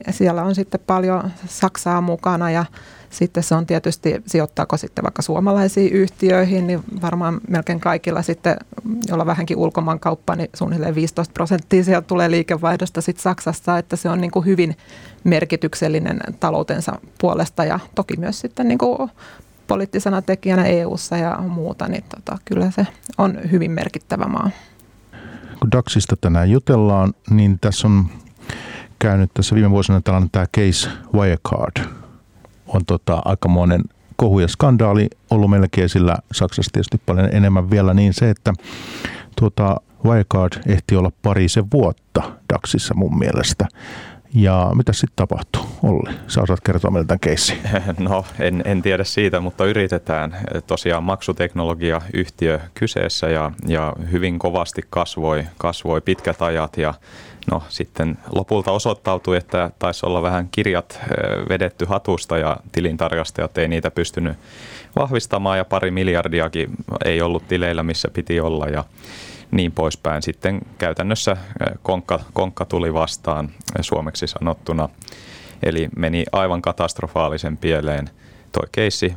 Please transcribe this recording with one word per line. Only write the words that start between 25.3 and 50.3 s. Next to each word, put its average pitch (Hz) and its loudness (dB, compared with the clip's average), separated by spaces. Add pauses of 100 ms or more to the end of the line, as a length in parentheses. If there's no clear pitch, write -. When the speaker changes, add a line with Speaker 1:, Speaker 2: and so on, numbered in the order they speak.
Speaker 2:
Kun 110 2
Daxista 113 2
tänään 85 4
jutellaan, 104 4 (160)
niin 104 6
tässä 107 0
on 98 6 (920)
käynyt 98 4
tässä 101 2
viime 104 6
vuosina 98 4
tällainen 92 2
tää 92 2 (100)
case 98 2 (240)
Wirecard. - 2 (880)
On 92 0
tota 85 0
aikamoinen 90 4 (340)
kohu 98 4
ja 85 4
skandaali 107 4 (220)
ollut 104 6
meilläkin 98 4
esillä, 87 4 (140)
Saksassa - -2
tietysti 101 0
paljon 92 4
enemmän 95 4
vielä, 98 4
niin 101 6
se, 117 4
että 101 0 (840)
tuota 101 2 (240)
Wirecard 98 4 (120)
ehti 98 2
olla 92 4 (100)
parisen 95 4
vuotta - 2 (320)
Daxissa - -2
mun - 2
mielestä. - 0 (680)
Ja 92 6
mitä - 2
sit - 0
tapahtui, - -2 (200)
Olli? - 0 (140)
Sä 117 0
osaat 92 2
kertoa 92 0
meille 85 0
tän 87 0
keissin. - 0 (260)
Speaker 3:
<laughs> 90 -6
No, 95 -2 (140)
en, 87 0
en 98 0
tiedä 95 2
siitä, 95 0
mutta 90 -2
yritetään. 87 -2 (300)